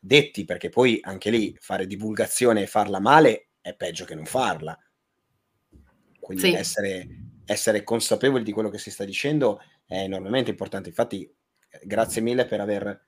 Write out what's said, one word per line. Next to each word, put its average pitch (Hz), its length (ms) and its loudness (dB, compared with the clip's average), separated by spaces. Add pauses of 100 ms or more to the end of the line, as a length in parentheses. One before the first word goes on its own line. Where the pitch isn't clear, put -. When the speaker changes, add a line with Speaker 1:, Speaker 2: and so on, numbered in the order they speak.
Speaker 1:
detti, 139 400 4
perché 87 240 -6
poi 120 320 4
anche 95 300 -6
lì 110 300 0
fare 95 260 -4
divulgazione 107 760 0
e 95 40 -2
farla 104 320 0
male 123 520 6 (100)
è - 120 -12
peggio 87 320 -8
che 80 120 -14
non 78 80 -12
farla. 80 520 -4 (1400)
Quindi 95 260 -6
Speaker 2:
Sì. 180 100 6
Speaker 1:
essere, 98 520 -4 (380)
essere 107 400 0
consapevoli 117 600 2
di 104 80 -6
quello 107 160 -2
che 101 100 -8
si - 120 -12
sta - 140 -10
dicendo 123 560 0 (260)
è 92 120 -8
enormemente 98 520 -2
importante. 95 380 -8
Infatti, 98 340 -4 (480)
eh, - 140 -20
grazie 101 380 -2
mille 123 240 0
per 107 140 -4
aver 101 480 -4